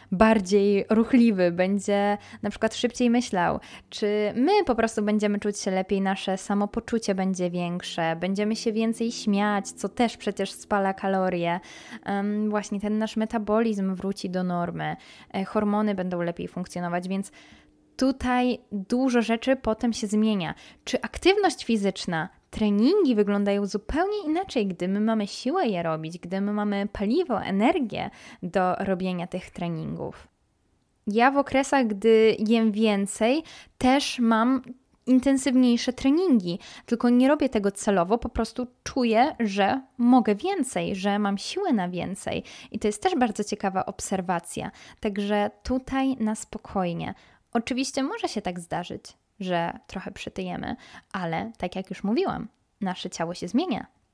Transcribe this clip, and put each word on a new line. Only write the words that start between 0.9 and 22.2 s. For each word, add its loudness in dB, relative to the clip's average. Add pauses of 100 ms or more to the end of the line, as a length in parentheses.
będzie 0 (240)
na -4
przykład -2
szybciej 0
myślał, 0 (300)
czy -2
my 2 (140)
po 0
prostu 0
będziemy 2
czuć -2
się -2
lepiej, 0
nasze -2
samopoczucie -2
będzie 0
większe, -4
będziemy -2
się -2
więcej 0
śmiać, 0
co -8
też 0
przecież -4
spala 0
kalorie. 0 (440)
Em, -2
właśnie -2
ten -2
nasz -4
metabolizm 0
wróci -4
do -2
normy, -2 (380)
e, -2
hormony 0
będą -2
lepiej -4
funkcjonować, -6
więc -4 (720)
tutaj 0 (120)
dużo 0
rzeczy 2
potem -2
się -4
zmienia. 2 (300)
Czy -4
aktywność 2
fizyczna, -2 (200)